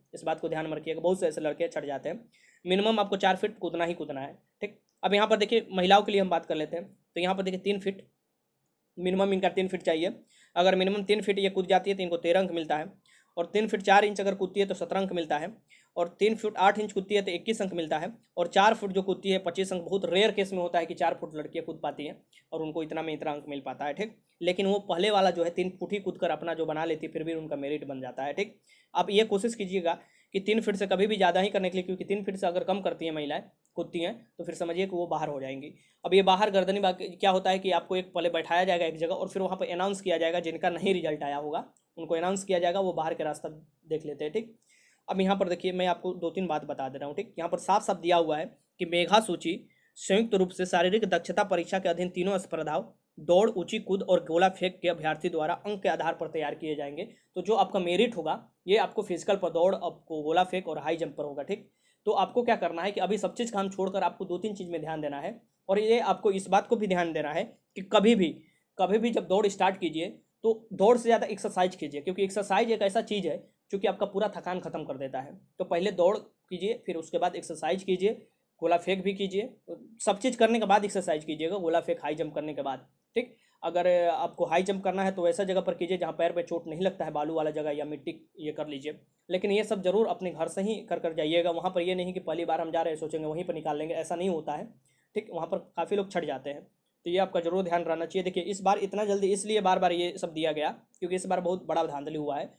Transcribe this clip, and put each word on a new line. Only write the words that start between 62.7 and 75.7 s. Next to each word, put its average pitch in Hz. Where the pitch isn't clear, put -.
है 202
कि -
अभी 185
सब 196
चीज़ 233
का 202
हम 196
छोड़कर 190
आपको -
दो 180
तीन 208
चीज़ 180
में 165
ध्यान 156
देना 143
है। 190
और 202
ये 226
आपको 196
इस 190
बात 202
को -
भी 202
ध्यान 175
देना 151
है 180
कि 190
कभी 220
भी, 175
कभी 185
भी 226
जब 220
दौड़ 208
स्टार्ट 190
कीजिए, 165
तो 226
दौड़ 214
से 233
ज़्यादा 226
एक्सरसाइज 185
कीजिए, 143
क्योंकि 185
एक्सरसाइज 202
एक 214
ऐसा 202
चीज़ 202
है 143
जो 196
कि 208
आपका 190
पूरा 202
थकान 180
ख़त्म 160
कर 139
देता 135
है। 143
तो 180
पहले 180